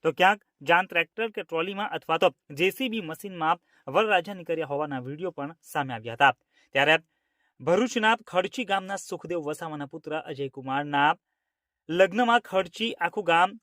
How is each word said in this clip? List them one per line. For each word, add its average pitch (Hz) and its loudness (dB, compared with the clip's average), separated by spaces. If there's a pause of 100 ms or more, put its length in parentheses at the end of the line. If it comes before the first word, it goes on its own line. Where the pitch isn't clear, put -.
તો 160 2
ક્યાંક 196 4 (240)
જાન 180 4
ટ્રેક્ટર 202 -2
કે 202 -8
ટ્રોલીમાં 190 -4
અથવા 160 -2
તો 185 6 (300)
જે 180 2
સી 262 -4
બી 220 -6
મશીનમાં 170 -4 (340)
વરરાજા 196 2
નીકળ્યા 160 -4
હોવાના 143 -4
વીડિયો 165 -8
પણ 147 -10 (140)
સામે 135 -4
આવ્યા 113 -10
હતા. 139 6 (420)
ત્યારે 147 4 (640)
ભરૂચના 220 2 (160)
ખડચી 185 -2
ગામના 196 -4
સુખદેવ 165 -6
વસાવાના 151 -8
પુત્ર 156 -10
અજય 139 -8
કુમારના 143 0 (760)
લગ્નમાં 202 4
ખડચી 190 -2
આખું 175 -2
ગામ 190 4